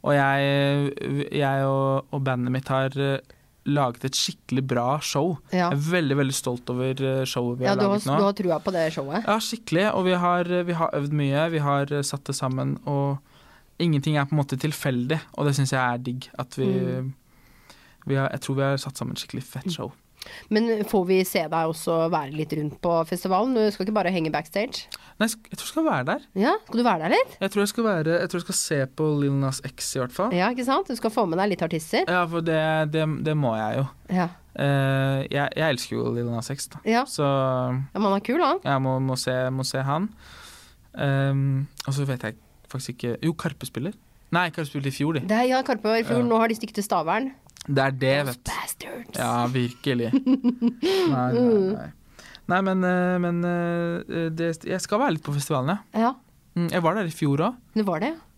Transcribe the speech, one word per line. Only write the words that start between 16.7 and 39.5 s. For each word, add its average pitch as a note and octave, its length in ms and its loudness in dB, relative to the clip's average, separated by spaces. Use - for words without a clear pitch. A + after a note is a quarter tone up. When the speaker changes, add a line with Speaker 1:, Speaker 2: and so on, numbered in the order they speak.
Speaker 1:
vi C#3 100 0
har, C3+ 160 2
jeg C3+ 80 -6
tror C3+ 160 -4
vi C#3 60 2
har C#3 160 2
satt C3+ 180 -8
sammen B2+ 160 -6
et - 100 -8
skikkelig - 220 -10
fett - 220 -10
Speaker 2:
Mm. F3+ 60 -4
Speaker 1:
show. - 200 -8
Speaker 2:
Men G#3+ 160 4
får G3 220 2
vi F#3 180 4
se F#3 160 -2
deg D#3+ 120 -4
også E3 580 0
være D3 240 -2
litt D#3 180 -4
rundt D3+ 300 -4
på F3 80 0
festivalen? F#3+ 480 0
Du G#3+ 160 4
skal F#3+ 160 -4
ikke G#3+ 80 -2
bare F#3 160 2
henge D#3+ 220 0
backstage? G3 560 -4
Speaker 1:
Nei, G#3+ 80 2
sk-, - 200 -8
jeg - 80 -12
tror - 80 -10
jeg - 80 -8
skal D#4+ 120 0
være F3 200 2
der. G3+ 160 -2
Speaker 2:
Ja, G#3+ 180 2
skal - 120 -4
du A#3+ 60 2
være G#3 140 4
der D#3+ 120 -2
litt? A#4 300 2
Speaker 1:
Jeg F#3+ 100 -2
tror G3+ 120 2
jeg G#3 60 2
skal A#3 160 -2
være, E3+ 360 2
jeg F3+ 80 -2
tror F3+ 120 -4
jeg - 20 -
skal F#3 120 -6
se C#3 320 0
på D3+ 340 0
Lil C#3 120 2
Nas C3+ 320 0
X - 320 -8
i - 40 0
hvert B2 120 -2
fall. G#3+ 220 0
Speaker 2:
Ja, F#3 160 2
ikke B3 160 -2
sant? C#4+ 220 2
Du B3 80 -4
skal A3+ 140 0
få A3+ 180 2
med D#3+ 100 0
deg G#3 120 2
litt F3+ 120 -2
artister. E3+ 440 0
Speaker 1:
Ja, F3+ 200 2
for E3+ 160 -2
det, D#3 500 2
det, D#3 140 2
det D3+ 120 2
må C3 200 2
jeg A2 220 -2
jo. C3+ 80 0
Speaker 2:
Ja. F3+ 180 0
Speaker 1:
Eh, C3+ 760 2
jeg, C#3 260 0
jeg D#3 160 2
elsker A#2+ 240 -4
jo A#2 160 0
Lil A#2+ 140 -2
Nas A#2 240 -4
X, C#3 160 -6
da. - 180 -16
Speaker 2:
Ja. A#3 200 2
Speaker 1:
Så G#3 180 -4
Speaker 2:
Ja, C3 760 0
men G3+ 40 0
han G3 140 4
er G3+ 40 0
kul, A#3+ 220 0
han. D#4+ 220 2
Speaker 1:
jeg C3+ 180 2
må, C3 180 0
må C3 160 0
se, - 140 -4